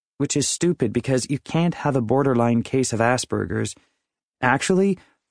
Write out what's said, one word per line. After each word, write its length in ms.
which 200
is 100
stupid 460
because 360
you 100
can't 360
have 220
a 40
borderline 640
case 300
of 80
Asperger's. 760
Actually, 560